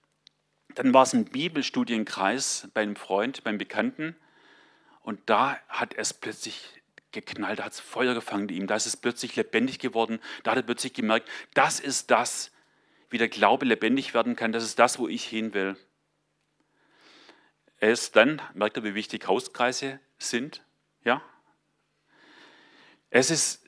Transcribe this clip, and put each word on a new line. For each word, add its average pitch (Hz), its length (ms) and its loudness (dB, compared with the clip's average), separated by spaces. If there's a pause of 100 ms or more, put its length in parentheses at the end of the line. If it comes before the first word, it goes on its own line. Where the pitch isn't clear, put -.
(760)
Dann 127 200 4
war 131 80 12
es 131 100 2
ein 113 140 2
Bibelstudienkreis 123 1500 -2
bei 113 80 0
einem 104 160 -2
Freund, 107 480 -2
beim 107 140 -2
Bekannten. 127 580 -4 (840)
Und 104 240 -10
da 120 320 2 (100)
hat - 260 -6
es - 200 -4
plötzlich - 680 -12 (320)
geknallt, 107 460 -6
da 104 60 -6
hat's - 160 -12
Feuer 123 340 0
gefangen 107 340 -4
in 87 80 -6
ihm, 95 100 -4
da 104 100 2
ist 113 100 -2
es - 100 -4
plötzlich - 400 -4
lebendig 120 420 0
geworden, 113 400 -2 (240)
da 113 80 0
hat 120 80 2
er 127 40 2
plötzlich 113 300 -4
gemerkt, 110 340 0 (280)
das 143 260 4
ist - 300 -4
das, - 420 2 (560)
wie - 80 -4
der 113 120 2
Glaube 113 360 4
lebendig 120 480 2
werden 117 240 0
kann, 113 160 -2
das 113 100 -2
ist 110 160 -4
das, 120 200 4
wo 120 100 -2
ich 110 160 -6
hin 110 300 -6
will. 98 220 -2 (2000)
Er 107 140 4
ist - 220 -4
dann, 139 280 6 (100)
merkt 107 240 -2
er, 117 80 -4
wie 107 100 -4
wichtig 107 320 -8
Hauskreise 123 720 -2 (180)
sind, 131 440 -6 (400)
ja? 123 200 0 (1900)
Es 131 220 4
ist, - 380 -2